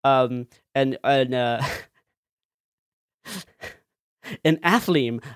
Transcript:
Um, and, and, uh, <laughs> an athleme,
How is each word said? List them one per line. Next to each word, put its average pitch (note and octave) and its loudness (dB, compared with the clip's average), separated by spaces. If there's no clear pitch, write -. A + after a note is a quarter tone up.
Um, B2+ 2
and, C3+ 0
and, C3 2
uh, A#2+ -2
<laughs> - -14
an D#3+ 4
athleme, D#3 2